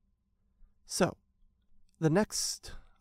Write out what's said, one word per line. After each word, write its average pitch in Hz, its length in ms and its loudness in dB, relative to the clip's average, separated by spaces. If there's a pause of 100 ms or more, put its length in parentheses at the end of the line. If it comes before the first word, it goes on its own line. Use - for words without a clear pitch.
(840)
So, - 300 0 (840)
the 160 100 4
next - 640 -2 (280)